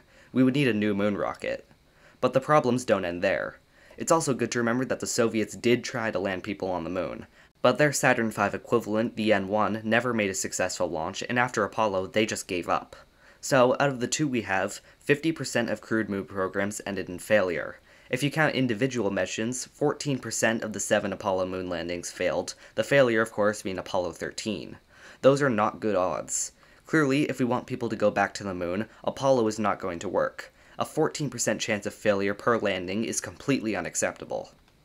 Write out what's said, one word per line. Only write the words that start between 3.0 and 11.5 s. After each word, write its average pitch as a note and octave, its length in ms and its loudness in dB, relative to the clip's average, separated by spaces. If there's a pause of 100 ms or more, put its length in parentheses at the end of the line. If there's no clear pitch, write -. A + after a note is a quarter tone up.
end F2 180 -4
there. D#2+ 380 0 (380)
It's - 160 2
also D3+ 200 2
good A2+ 180 -2
to A#2+ 80 -2
remember A#2+ 260 0
that - 160 -4
the G2 60 -6
Soviets A2 500 0
did A#2+ 260 4
try A2+ 260 -4
to G#2 100 -2
land F#2 240 -4
people F#2+ 260 -6
on F2 160 -4
the E2 40 -6
moon, D#2+ 380 -6 (340)
but B2 160 4
their D3 140 4
Saturn A#2+ 400 2
five G2+ 240 0
equivalent, G#2+ 640 -2
the G#2+ 160 4
N G2 160 0
one, G#2 340 0
never A#2+ 300 0
made G#2 160 2
a F#2+ 60 -4
successful F#2 520 -2
launch, E2 400 -4
and B2 100 -2
after B2 280 0